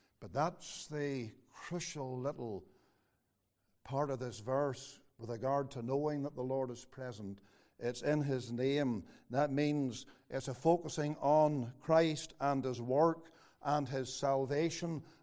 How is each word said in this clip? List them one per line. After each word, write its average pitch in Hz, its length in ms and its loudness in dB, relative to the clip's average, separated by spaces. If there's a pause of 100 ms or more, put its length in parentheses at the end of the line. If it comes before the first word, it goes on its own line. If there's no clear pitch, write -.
(200)
But 95 140 -14
that's - 540 -4
the 139 420 -4 (240)
crucial 143 640 -6
little 123 460 -4 (1200)
part 139 260 -2
of 131 100 -2
this 113 200 -6
verse 131 600 -2 (180)
with 113 120 -10
regard 131 420 0
to 123 100 -8
knowing 143 420 0
that 143 120 -6
the 127 60 -4
Lord 131 300 -2
is 113 140 -12
present. 107 540 -10 (400)
It's 120 220 -2
in 147 200 4
his 127 300 0
name. 127 520 2 (260)
That 139 220 2
means 143 540 0 (240)
it's 131 180 -4
a 135 60 -2
focusing 156 680 2
on 147 600 4
Christ 160 580 4
and 139 240 2
his 120 180 -2
work 147 500 4 (320)
and 143 240 2
his 131 260 -4
salvation 143 880 0 (200)